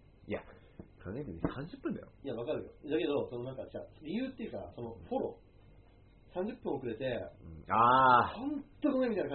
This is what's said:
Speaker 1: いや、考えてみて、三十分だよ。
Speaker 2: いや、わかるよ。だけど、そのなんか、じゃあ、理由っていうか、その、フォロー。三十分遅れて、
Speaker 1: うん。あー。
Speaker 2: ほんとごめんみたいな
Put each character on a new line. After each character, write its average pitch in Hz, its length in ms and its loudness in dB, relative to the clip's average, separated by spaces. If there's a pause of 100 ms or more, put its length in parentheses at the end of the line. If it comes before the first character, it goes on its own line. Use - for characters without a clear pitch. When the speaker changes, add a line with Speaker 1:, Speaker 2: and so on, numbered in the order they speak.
(260)
Speaker 1:
い - 60 -6
や、 - 80 -4 (640)
考 90 120 -8
え 143 100 -8
て 139 60 -10
み 82 100 -12
て、 - 80 -2
三 143 200 -6
十 277 80 -14
分 269 180 -6
だ - 60 -8
よ。 - 80 -16 (160)
Speaker 2:
い 135 40 -6
や、 - 60 -6
わ 120 100 -6
か 151 100 -2
る 110 100 -6
よ。 - 60 -14 (200)
だ 156 80 0
け 175 80 0
ど、 143 240 0
そ 123 80 -8
の 120 60 -6
な 131 80 -8
ん 131 40 -10
か、 - 140 -8
じ - 80 -10
ゃ - 20 -8
あ、 - 60 -12 (160)
理 160 120 -6
由 254 140 -2
っ - 40 -10
て - 120 -12
い 196 40 -8
う - 40 -10
か、 - 220 -10
そ 120 80 -10
の、 117 140 -10 (120)
フ 247 80 -2
ォ - 40 2
ロ - 180 -6 (920)
ー。 - 20 -20
三 185 120 -2
十 240 100 -6
分 165 180 -4
遅 131 120 -6
れ 110 100 -4
て、 131 80 -6
Speaker 1:
う 131 40 -2
ん。 87 640 -6
あ 120 640 8
ー。 - 40 -8
Speaker 2:
ほ 262 60 -6
ん 294 180 -4 (180)
と 294 80 4
ご 262 80 2
め 254 80 4
ん 233 40 0
み 202 60 0
た 175 60 0
い - 20 0
な 143 100 -4